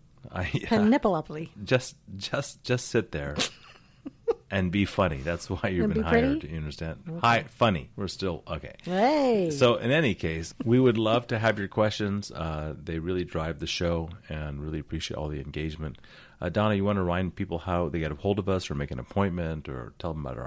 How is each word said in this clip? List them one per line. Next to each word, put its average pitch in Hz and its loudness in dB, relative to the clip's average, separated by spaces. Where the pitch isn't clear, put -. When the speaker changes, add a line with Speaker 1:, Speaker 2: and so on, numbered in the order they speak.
Speaker 1:
I, 90 -4
<laughs> - -4
Speaker 2:
Panoply. 208 2
Speaker 1:
just, 123 0
just, - -6
just 123 0
sit 110 0
there 71 -4
<laughs> - 4
and 92 2
be 101 4
funny. 90 2
That's 82 -4
why 98 -2
you've 95 4
Speaker 2:
And 214 2
Speaker 1:
been 220 0
Speaker 2:
be - -2
Speaker 1:
hired. 262 4
Speaker 2:
pretty? - -10
Speaker 1:
You 165 -6
understand? 82 -8
Speaker 2:
Okay. 165 -8
Speaker 1:
Hi, 117 4
funny. 90 2
We're 101 -4
still, 87 -4
okay. - -8
Speaker 2:
Hey. 226 2
Speaker 1:
So 127 6
in 117 0
any 143 4
case, 82 -4
we 120 6
would 123 6
love 113 2
to 117 -2
have 110 2
your 101 -4
questions. 104 0
Uh, 78 -4
they 78 -4
really 90 -2
drive 80 -4
the 80 -4
show 85 0
and 76 -6
really 78 -4
appreciate - -6
all 76 -4
the 76 -4
engagement. 73 -6
Uh, 87 -4
Donna, 104 2
you 98 2
wanna 101 2
remind 87 0
people 90 -4
how 87 0
they 80 -2
get 78 -2
a 76 -4
hold 98 0
of 98 -2
us 92 0
or 78 -4
make 71 -4
an 64 -6
appointment 85 -2
or 62 -8
tell 85 -4
them 76 -6
about 64 -6
our 120 -8